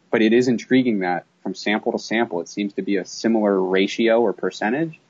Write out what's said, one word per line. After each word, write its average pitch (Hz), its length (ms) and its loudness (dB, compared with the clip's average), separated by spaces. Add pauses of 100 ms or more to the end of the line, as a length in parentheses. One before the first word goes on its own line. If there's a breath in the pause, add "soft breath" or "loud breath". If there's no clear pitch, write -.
but 113 120 2
it 110 120 4
is 123 140 4
intriguing 123 520 2
that 90 260 -4 (180)
from 95 100 -6
sample 107 380 -2
to 107 80 -2
sample, 110 420 -4
it - 80 -12
seems 104 240 -6
to 98 80 -4
be 98 160 -2
a 90 80 -4
similar 104 560 0
ratio 98 600 2
or 101 120 2
percentage, 131 680 -4 (100)